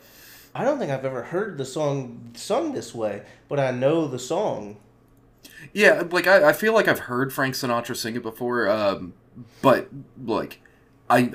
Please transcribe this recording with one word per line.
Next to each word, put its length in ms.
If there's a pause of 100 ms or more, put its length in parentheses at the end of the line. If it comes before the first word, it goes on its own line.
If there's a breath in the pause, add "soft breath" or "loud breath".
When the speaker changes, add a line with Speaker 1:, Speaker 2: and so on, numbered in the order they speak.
(560 loud breath)
Speaker 1:
"I 80
don't 160
think 100
I've 140
ever 180
heard 340
the 80
song 720
sung 380
this 200
way, 300 (260 loud breath)
but 120
I 100
know 380
the 100
song." 600 (920 loud breath)
Speaker 2:
Yeah, 380
like, 160
I, 220
I 40
feel 220
like 140
I've 120
heard 320
Frank 220
Sinatra 420
sing 200
it 80
before, 440
um, 460 (480)
but, 260 (360)
like, 360 (480 soft breath)
I, 260